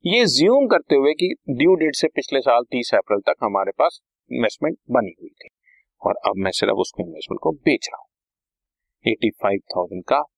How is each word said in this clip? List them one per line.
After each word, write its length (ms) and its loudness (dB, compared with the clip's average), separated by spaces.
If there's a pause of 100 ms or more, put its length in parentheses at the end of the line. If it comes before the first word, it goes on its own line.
ये 240 2
ज्यूम 400 4
करते 280 2
हुए 180 4
कि 200 -2 (160)
ड्यू 240 4
डेट 220 0
से 180 0
पिछले 260 -2
साल 320 2
तीस 220 -2
अप्रैल 340 0
तक 160 -2
हमारे 340 -2
पास 220 0 (300)
इन्वेस्टमेंट 480 -4 (120)
बनी 300 0
हुई 100 -20
थी 180 -20 (540)
और 120 0 (120)
अब 100 0
मैं 160 -2
सिर्फ 280 0
उसको 220 -4
इन्वेस्टमेंट 400 -10
को 100 0
बेच 360 -2
रहा 120 -14
हूं, 80 -20 (960)
एटी 260 -2 (120)
फ़ाइव 180 0 (160)
थाउजेंड 280 -6
का 160 0 (180)